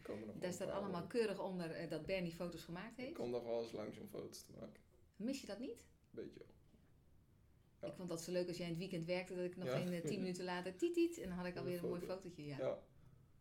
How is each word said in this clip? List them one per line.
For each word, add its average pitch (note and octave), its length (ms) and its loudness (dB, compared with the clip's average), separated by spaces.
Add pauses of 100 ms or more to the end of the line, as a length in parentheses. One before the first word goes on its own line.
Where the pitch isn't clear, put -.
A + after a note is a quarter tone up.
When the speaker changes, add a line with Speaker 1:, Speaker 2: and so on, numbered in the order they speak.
Speaker 1:
komen - 180 -2
nog A3 100 -6
wel G3 80 -6
Speaker 2:
Daar F3+ 100 0
Speaker 1:
een - 60 0
Speaker 2:
staat - 140 0
Speaker 1:
paar - 80 0
Speaker 2:
allemaal G3 240 2
Speaker 1:
hoor. E3+ 80 -4
Speaker 2:
keurig A3 320 4
onder, F3+ 300 0
eh, D#3+ 200 -2
dat D3+ 160 0
Bern F#3+ 180 4
die E3+ 80 0
foto's E3+ 320 -2
gemaakt G3+ 340 -6
Speaker 1:
Ik B3+ 60 -4
Speaker 2:
heeft. D4+ 120 -4
Speaker 1:
kom A#2+ 140 2
nog A#2+ 140 2
wel A#2 180 4
eens A2+ 100 -2
langs G#2+ 260 -4
om G#2 100 -8
foto's - 340 -6
te - 100 -16
maken. - 300 -10 (340)
Speaker 2:
Mis C4 240 0
je G#3+ 60 -8
dat G3+ 120 -4
niet? G4+ 260 -6 (260)
Speaker 1:
Beetje - 280 -8
wel. - 100 -14 (1300)
Ja. - 80 -6
Speaker 2:
Ik - 60 -6
vond F#3 140 -6
dat E3 140 -2
zo F3+ 100 -4
leuk F3+ 160 4
als E3+ 80 0
jij F3+ 100 -2
in E3+ 60 0
het E3 80 0
weekend F3+ 260 0
werkte, F3+ 280 0
dat F3+ 100 2
ik F3 120 -2
nog - 120 0
Speaker 1:
Ja. B2+ 100 4
Speaker 2:
geen, F3+ 140 2
eh, E3+ 120 0
tien G3 160 2
minuten F3+ 240 0
later F3+ 320 0
tiet, E4+ 180 4
tiet E4+ 240 6
en - 100 -2
dan F3+ 100 0
had F3+ 80 0
ik F3+ 60 0
Speaker 1:
Een F3 60 -4
Speaker 2:
alweer F3 240 2
een F3+ 60 2
mooi F3 120 2
Speaker 1:
foto. F3+ 140 0
Speaker 2:
fotootje, E3+ 320 -6
ja. C#3 120 -2
Speaker 1:
Ja. - 240 2 (580)